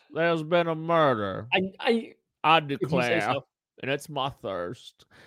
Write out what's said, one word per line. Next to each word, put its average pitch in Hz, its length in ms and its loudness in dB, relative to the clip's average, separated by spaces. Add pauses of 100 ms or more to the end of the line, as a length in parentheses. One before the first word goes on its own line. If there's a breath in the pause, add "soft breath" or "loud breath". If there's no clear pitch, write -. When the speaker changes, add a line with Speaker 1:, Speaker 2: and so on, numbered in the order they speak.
(140)
Speaker 1:
There's 165 280 0
been 170 240 2
a 165 80 -2
murder. 135 800 2
Speaker 2:
I, 190 260 0
I, 233 360 0 (280)
Speaker 1:
I 160 160 6
Speaker 2:
if 147 120 -4
you 139 80 -4
say - 0 -
Speaker 1:
declare, 123 420 0
Speaker 2:
so. 127 240 -2 (380)
Speaker 1:
and 127 80 -4
it's 143 180 -4
my 139 220 -4
thirst. 95 760 -8 (220 soft breath)